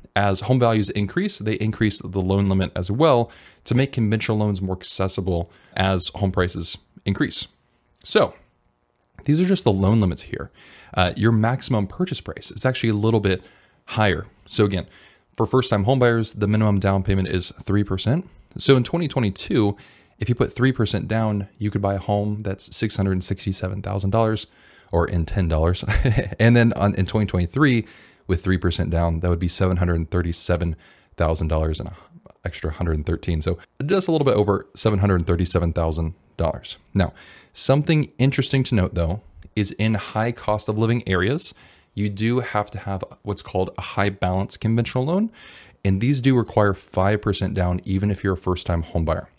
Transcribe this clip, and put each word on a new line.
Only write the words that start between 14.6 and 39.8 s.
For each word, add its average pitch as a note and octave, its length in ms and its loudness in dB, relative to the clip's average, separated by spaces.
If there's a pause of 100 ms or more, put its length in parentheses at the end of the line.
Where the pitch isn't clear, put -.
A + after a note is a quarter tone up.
again, F#2+ 220 -2 (500)
for A2+ 80 2
first-time A2+ 400 2
homebuyers, A#2+ 520 2
the G#2 100 0
minimum G#2+ 320 2
down G2 240 2
payment F#2+ 260 0
is F2+ 320 -2
three G#2 220 0
percent. G#2+ 460 -2 (280)
So - 180 6
in B2 80 2
twenty E3+ 240 -2
twenty-two, G#2+ 680 0 (400)
if G#2 100 -6
you A#2+ 80 2
put - 160 0
three C3 200 2
percent A2 360 -2
down, G#2+ 400 -2 (120)
you G#2 100 -2
could G2+ 120 -2
buy G2 120 0
a G2 60 -2
home G#2 420 -2
that's G2 340 -6
six - 220 -2
hundred F#2+ 260 0
sixty-seven F#2+ 600 -6
thousand G2 260 -4
dollars, A2 380 0 (440)
or E2+ 160 2
in E2+ 180 0
ten F#2 220 0
dollars. D#2+ 380 0 (260)
<laughs> - 280 -2
And A#2 160 6
then A#2 180 4
on, G2 220 0
in F#2 100 0
twenty G#2+ 220 0
twenty-three, A2+ 580 2 (400)
with F2+ 180 -2
three F#2 140 2
percent E2+ 320 0
down, E2 300 0
that F2 100 0
would E2+ 100 0
be F2+ 80 -2
seven F#2 300 0
hundred F2 320 0
thirty-seven E2+ 680 -2 (400)
thousand D#2+ 340 0
dollars D#2 300 0
and - 100 -10
a F2+ 40 -14 (500)
extra E2 280 -6
hundred D#2+ 260 -2
and D2+ 80 -4
thirteen. E2 360 -2
So E2+ 180 -4 (260)
just F#3 220 0
a E3+ 40 0
little D3+ 140 2
bit C3 100 6
over G2+ 400 2
seven G#2+ 240 2
hundred F#2+ 280 4
thirty-seven E2+ 460 2
thousand E2 420 -2 (200)
dollars. - 420 -6 (160)
Now, F#2+ 200 0 (400)
something D3 640 2
interesting C3+ 460 2
to B2+ 120 -2
note, F2+ 200 2
though, E2+ 260 -2 (340)
is G#2 160 0
in A2 220 0